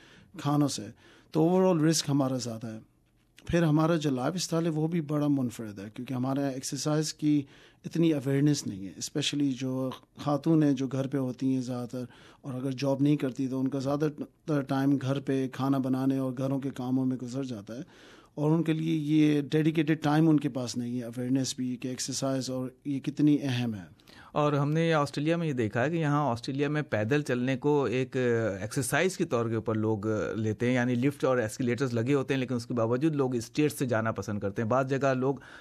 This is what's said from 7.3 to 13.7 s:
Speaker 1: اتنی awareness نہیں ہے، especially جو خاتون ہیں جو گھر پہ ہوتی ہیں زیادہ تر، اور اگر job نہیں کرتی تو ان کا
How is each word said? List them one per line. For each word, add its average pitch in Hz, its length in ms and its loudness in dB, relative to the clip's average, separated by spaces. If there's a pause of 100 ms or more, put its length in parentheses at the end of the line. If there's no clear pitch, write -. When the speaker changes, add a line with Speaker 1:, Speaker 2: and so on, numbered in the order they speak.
Speaker 1:
اتنی 165 280 2
awareness 139 540 2
نہیں 98 200 -8
ہے، 90 40 -10
especially 143 680 -2
جو 131 300 -4 (300)
خاتون 151 440 2
ہیں 143 80 6
جو 135 160 0
گھر 135 200 -2
پہ 139 100 -2
ہوتی 131 360 0
ہیں 131 80 0
زیادہ 123 260 -6
تر، 127 160 -8 (380)
اور 131 120 -10
اگر 127 180 -4
job 135 300 0
نہیں 147 140 6
کرتی 135 320 -2
تو 131 120 -4
ان 131 80 0
کا 135 120 -2